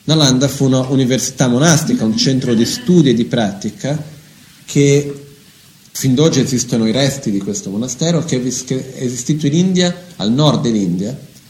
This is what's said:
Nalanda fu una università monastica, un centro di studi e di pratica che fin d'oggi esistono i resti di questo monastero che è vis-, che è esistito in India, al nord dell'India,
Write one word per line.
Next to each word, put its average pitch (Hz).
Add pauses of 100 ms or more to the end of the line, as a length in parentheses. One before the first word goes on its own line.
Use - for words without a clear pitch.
Nalanda 139
fu 135
una 127
università 131
monastica, 123
un 110
centro 127
di 113
studi 165
e 120
di 113
pratica 117 (640)
che 143 (640)
fin -
d'oggi 156
esistono 117
i 113
resti 131
di 98
questo 98
monastero 131
che -
è -
vis-, 123
che -
è -
esistito 147
in 143
India, 180 (100)
al 101
nord 131
dell'India, 101 (340)